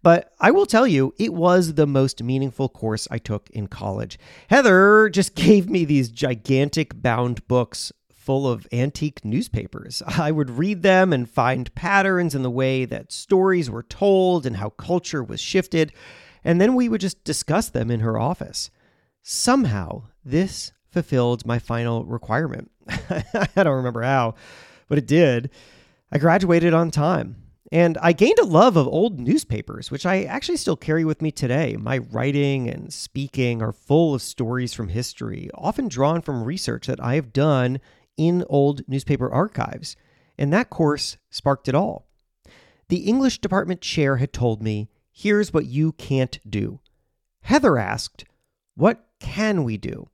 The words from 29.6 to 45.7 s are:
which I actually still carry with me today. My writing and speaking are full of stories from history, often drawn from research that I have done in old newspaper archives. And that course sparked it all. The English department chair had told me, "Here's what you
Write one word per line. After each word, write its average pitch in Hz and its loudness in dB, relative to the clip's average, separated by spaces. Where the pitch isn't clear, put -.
which - -8
I 190 0
actually 277 -6
still 170 -2
carry 160 0
with 156 -2
me 120 -2
today. 127 -2
My 117 -4
writing 135 -2
and - -14
speaking 127 -4
are 110 -4
full 156 2
of 120 -6
stories 123 -6
from 110 -8
history, 113 -8
often 220 -4
drawn 147 0
from 123 -6
research 120 -6
that 123 -6
I 120 -2
have 131 -4
done 135 2
in 175 0
old 139 0
newspaper 135 -2
archives. - -4
And 143 0
that 240 0
course 147 -2
sparked - -2
it - 0
all. - -2
The 175 0
English 254 0
department 185 -2
chair 139 0
had 127 -2
told 110 -2
me, 104 -4
"Here's 208 0
what 147 2
you 147 0